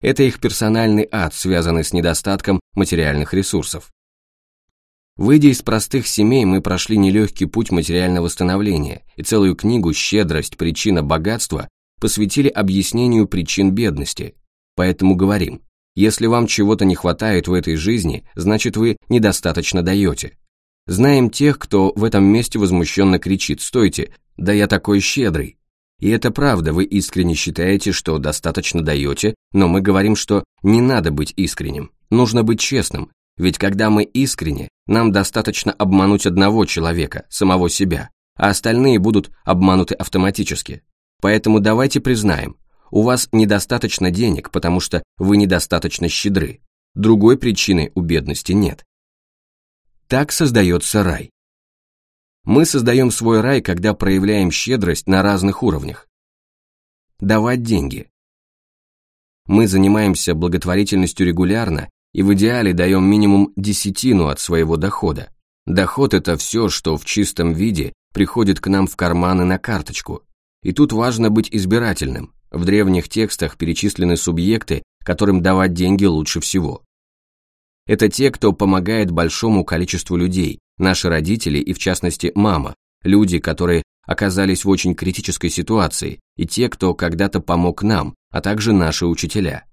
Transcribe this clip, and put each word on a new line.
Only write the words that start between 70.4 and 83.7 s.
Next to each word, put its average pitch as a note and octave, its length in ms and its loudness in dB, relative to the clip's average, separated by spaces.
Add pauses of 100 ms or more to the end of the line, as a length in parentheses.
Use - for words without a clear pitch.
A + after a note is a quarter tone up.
И - 100 -4
тут C#3+ 200 2
важно A2+ 360 0
быть G#2+ 220 0
избирательным. F#2 800 -2 (180)
В E2+ 140 -6
древних F#2+ 460 2
текстах G2+ 480 -4
перечислены F2 580 -2
субъекты, F2 640 -2 (220)
которым F#2+ 380 2
давать F#2+ 320 2
деньги F#2+ 320 2
лучше D#2 340 -2
всего. - 420 -4 (1040)
Это G#2+ 220 2
те, C3 220 0
кто G#2 240 0
помогает G2 560 0
большому E2+ 520 0
количеству F2 540 -4
людей, F2+ 440 -2 (180)
наши F#2 320 0
родители E2 480 -2
и, F2 160 -4
в - 40 -14
частности, F2 560 -4
мама, F#2+ 420 0 (260)
люди, F#2+ 380 4
которые E2+ 420 0 (240)